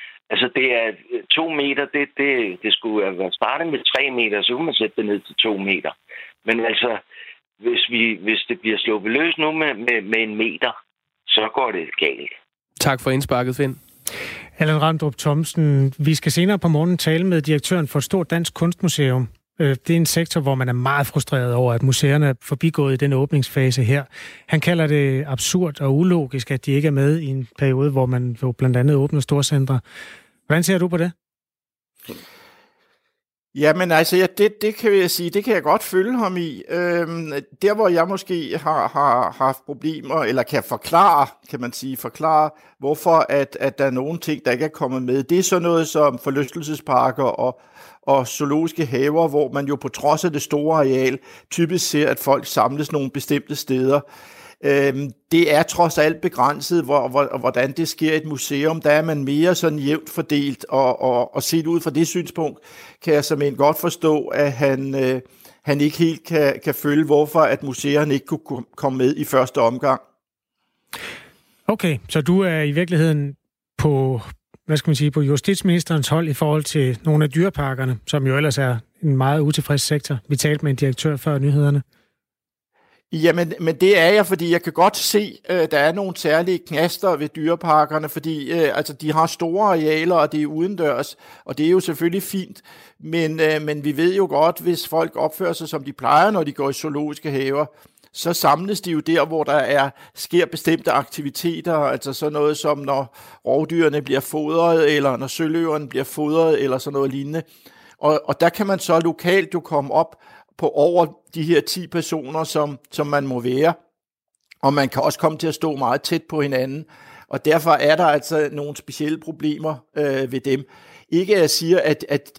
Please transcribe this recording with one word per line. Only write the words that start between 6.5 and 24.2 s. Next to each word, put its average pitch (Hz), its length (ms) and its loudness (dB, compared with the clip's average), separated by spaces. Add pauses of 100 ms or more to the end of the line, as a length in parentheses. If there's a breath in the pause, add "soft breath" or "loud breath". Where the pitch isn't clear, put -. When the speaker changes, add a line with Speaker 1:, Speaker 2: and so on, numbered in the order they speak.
Speaker 1:
altså, 113 320 -2 (640 loud breath)
hvis 117 300 0
vi, 113 320 0
hvis 107 280 -2
det - 100 -6
bliver 110 180 -2
sluppet 107 340 -2
løs 156 260 0
nu 156 140 -2
med, 156 220 -2
med, 117 280 -2
med 110 220 -2
en 107 120 -6
meter, 113 360 -2 (560)
så 110 280 2
går 127 160 0
det 87 140 -6 (140)
galt. 71 340 -2 (460)
Speaker 2:
Tak 135 220 0
for 135 100 -2
indsparket, 127 440 0
Finn. 135 200 -2 (840 loud breath)
Speaker 3:
Allan 156 220 2
Randrup 156 360 0
Thomsen, 147 840 2
vi 156 160 2
skal 147 160 -2
senere 185 280 2
på 175 80 0
morgenen 165 300 2
tale 160 260 0
med 180 180 2
direktøren 151 460 0
for - 120 -4
et 131 40 0
stort 135 260 -2
dansk 165 240 -2
kunstmuseum. 143 720 0 (320)
Øh, 143 160 2 (120)
det - 20 0
er 170 80 4
en 165 80 2
sektor, 165 360 -2
hvor 139 140 0
man 131 140 -2
er 123 40 0
meget 135 340 0
frustreret 127 460 -2
over, 123 200 2
at 117 100 0
museerne 143 440 2
er 135 140 2
forbigået 143 520 0
i 131 40 0
den 143 160 2
åbningsfase 131 680 0
her. 135 200 2 (440 loud breath)